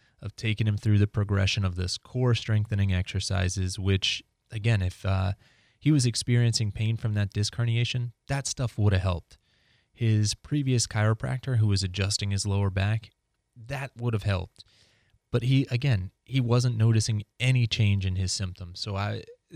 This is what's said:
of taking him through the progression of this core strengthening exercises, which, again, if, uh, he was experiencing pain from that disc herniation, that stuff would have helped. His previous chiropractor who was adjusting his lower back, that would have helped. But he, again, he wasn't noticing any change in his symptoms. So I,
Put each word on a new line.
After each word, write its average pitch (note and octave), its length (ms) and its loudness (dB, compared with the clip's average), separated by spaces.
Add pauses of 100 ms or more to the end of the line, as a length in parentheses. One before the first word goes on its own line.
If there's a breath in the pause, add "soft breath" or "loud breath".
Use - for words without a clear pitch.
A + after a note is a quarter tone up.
(240 soft breath)
of - 120 -12
taking A2 320 -2
him G#2 100 2
through G#2 220 4
the G2+ 80 6
progression G2 580 0
of F2+ 100 -2
this F2+ 220 -4
core B2 380 0
strengthening G#2 580 0
exercises, F#2 880 -2
which, F#2+ 420 0 (300)
again, A2 320 0
if, F#2 200 -4
uh, F#2+ 300 0 (460 soft breath)
he D3 120 2
was C#3 140 4
experiencing A#2+ 640 0
pain A2 240 -2
from G#2+ 200 -4
that G#2 180 -2
disc G#2 220 -2
herniation, A#2+ 560 -2 (160)
that C#3 180 -4
stuff - 320 -6
would G2+ 160 4
have F#2 80 2
helped. F2 380 -4 (520 soft breath)
His G#2+ 440 2
previous C3+ 500 0
chiropractor A#2 720 -2
who G#2+ 80 4
was G2 160 2
adjusting G2 480 -2
his G2 160 -2
lower G2+ 240 2
back, G2+ 400 -2 (560)
that C3+ 320 -8
would A#2 160 -2
have G2+ 80 0
helped. F#2+ 420 -4 (680 soft breath)
But A#2+ 100 0
he, C3 300 2
again, A#2 400 0 (120)
he C3+ 160 -4
wasn't A#2+ 380 2
noticing A2 460 2 (160)
any B2+ 260 2
change G2+ 400 2
in F#2 100 -2
his F#2 160 -2
symptoms. F2+ 480 -8
So G2+ 160 -8
I, G#2 280 -6 (320)